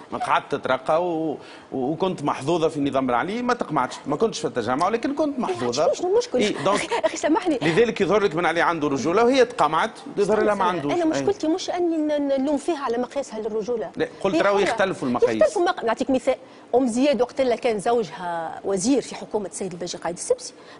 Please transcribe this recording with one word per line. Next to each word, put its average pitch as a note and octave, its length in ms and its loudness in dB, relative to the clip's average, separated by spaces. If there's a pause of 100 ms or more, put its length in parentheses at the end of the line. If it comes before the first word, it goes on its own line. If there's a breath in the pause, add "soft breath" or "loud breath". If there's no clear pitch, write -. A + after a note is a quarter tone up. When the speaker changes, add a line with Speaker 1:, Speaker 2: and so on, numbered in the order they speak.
(120)
Speaker 1:
ما A2+ 60 -6
قعدت C#3 380 0
تترقى C#3 480 0
و-، D#3+ 280 -2
و-، B2 60 -6 (340 loud breath)
وكنت D3 520 -2
محظوظة D3 440 0
في D3 100 -2
النظام C3+ 320 0
العلي، D#3 320 0
ما B3 120 0
تقمعتش، D3 420 -2 (100)
ما C#3 100 -2
كنتش G#3+ 240 0
في D#3+ 80 -4
التجمع B2 400 0
ولكن A3+ 260 -2
كنت C#4+ 260 -2
محظوظة. D#4+ 540 0
Speaker 2:
شنو F4+ 200 -2
المشكل؟ A#4+ 240 0
Speaker 1:
إيه، - 260 0
دونك F#3 120 4
Speaker 2:
أخي، - 300 -2
أخي D#4+ 120 0
سامحني. D#4 440 2
Speaker 1:
لذلك G#3 400 2
يظهر G3 220 4
لك F3 120 2
من F3 100 0
عليه E3 180 4
عنده D3+ 240 2
رجولة D3 360 2
وهي B3+ 220 6
تقمعت، E3 460 2 (260)
يظهر G3+ 260 2
لها G#3 120 4
ما F#3+ 100 0
Speaker 2:
استنى، F3 120 2
Speaker 1:
عندوش. D3 160 -2
Speaker 2:
أنا F4 100 0
Speaker 1:
أي. D#4+ 60 4
Speaker 2:
مشكلتي D#4 380 0
مش F4 220 -2
أني E4+ 280 0
ن-، D4+ 100 0
ن-، C#4+ 340 0
نلوم C#4+ 160 0
فيها C#4 260 -2
على A#3+ 140 -2
مقياسها A#3+ 420 -6
للرجولة. G#3+ 560 -4
Speaker 1:
لا، D3+ 120 -2 (140)
قلت G3 140 0
Speaker 2:
هي D#4+ 60 4
Speaker 1:
راهو G4+ 160 4
Speaker 2:
حرة. G4+ 60 4
Speaker 1:
يختلفوا G#3 440 0
المقاييس. - 340 2
Speaker 2:
يختلفوا C5+ 200 2
المق-، F4+ 220 0
نعطيك A3+ 260 -2
مثال، C4 260 2 (400 loud breath)
أم C4 120 4
زياد B3 340 2
وقت B3 200 -2
اللي A#3+ 160 2
كان A3 220 0
زوجها F3 840 -2
وزير G3 380 2
في - 140 -10
حكومة G3+ 320 -6
السيد F#3+ 240 -8
الباجي F3 260 -8
قايد F3 180 -4
السبسي - 380 -4 (260 loud breath)